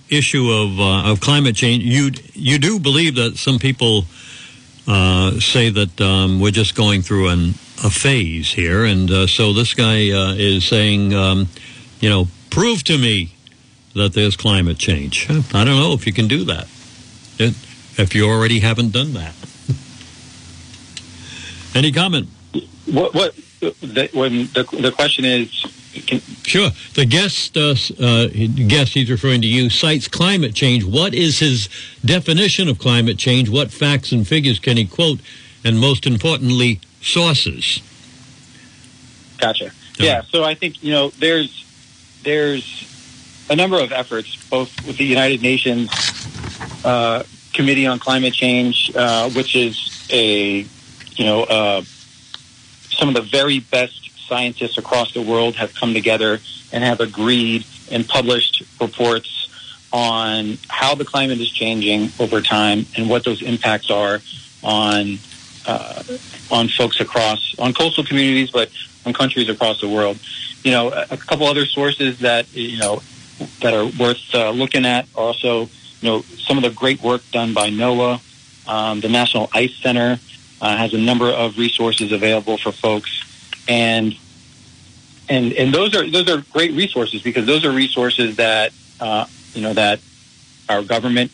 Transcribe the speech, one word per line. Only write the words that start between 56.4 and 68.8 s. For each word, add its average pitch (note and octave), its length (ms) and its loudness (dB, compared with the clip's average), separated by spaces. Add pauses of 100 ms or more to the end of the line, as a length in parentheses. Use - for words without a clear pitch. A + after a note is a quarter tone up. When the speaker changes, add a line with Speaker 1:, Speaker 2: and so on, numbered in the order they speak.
Speaker 2:
and A#2 100 -2
have A#2+ 180 0
agreed A2+ 680 0 (240)
and A#2 180 -2
published A#2+ 540 0 (180)
reports A#2 720 -2 (420)
on A2+ 640 -2 (120)
how C#3 260 0
the C#3+ 100 -4
climate C3+ 340 -2
is A2+ 120 -4
changing G#2+ 680 -2
over A2+ 220 0
time G#2+ 460 0 (100)
and A2+ 140 -2
what A#2+ 140 0
those A2+ 180 -4
impacts A2+ 480 -2
are G#2 320 0 (400)
on, G#2 560 0 (480)
uh, - 360 -6 (480)
on A#2 180 2
folks A#2 300 0
across, A2 600 -2
on B2 160 0
coastal D#3+ 300 0
communities, C3+ 460 0
but A#2 200 -2 (340)